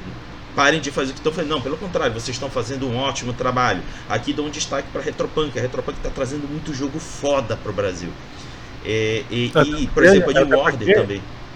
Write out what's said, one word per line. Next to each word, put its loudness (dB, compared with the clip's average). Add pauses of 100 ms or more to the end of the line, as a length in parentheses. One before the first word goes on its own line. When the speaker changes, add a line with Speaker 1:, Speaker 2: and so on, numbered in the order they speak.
(560)
Speaker 1:
parem 4
de -4
fazer -2
o -6
que -12
estão 0
fazendo. -2
Não, 0
pelo -4
contrário, 0
vocês -6
estão -4
fazendo -2
um 0
ótimo -2
trabalho. 2 (280)
Aqui 0
dou -2
um -6
destaque -4
pra -4
Retropunk. -2
A 0
Retropunk -4
tá -4
trazendo -4
muito -6
jogo -4
foda -2
pro -6
Brasil. -2 (760)
É, 0
e, 0
Speaker 2:
Até 6
Speaker 1:
e, -2
por -2
Speaker 2:
porque, 10
Speaker 1:
exemplo, 8
a 4
New 6
Speaker 2:
até 4
Speaker 1:
Order 4
Speaker 2:
porque 4
Speaker 1:
também. 2 (340)